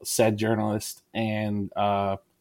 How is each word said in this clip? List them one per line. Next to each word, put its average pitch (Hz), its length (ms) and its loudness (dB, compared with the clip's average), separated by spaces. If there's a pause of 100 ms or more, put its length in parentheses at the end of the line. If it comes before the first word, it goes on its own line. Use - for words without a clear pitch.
said 110 340 2
journalist 107 640 -2 (100)
and, 107 640 -2
uh, 101 400 2 (240)